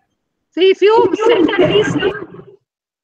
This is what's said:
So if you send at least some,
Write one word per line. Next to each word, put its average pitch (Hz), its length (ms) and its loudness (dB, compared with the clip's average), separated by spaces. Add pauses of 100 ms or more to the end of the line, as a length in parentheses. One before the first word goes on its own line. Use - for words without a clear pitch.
(520)
So 320 100 -4
if 381 200 0
you 427 320 2 (140)
send 403 220 2
at 381 200 0
least 415 220 0
some, - 680 -8 (460)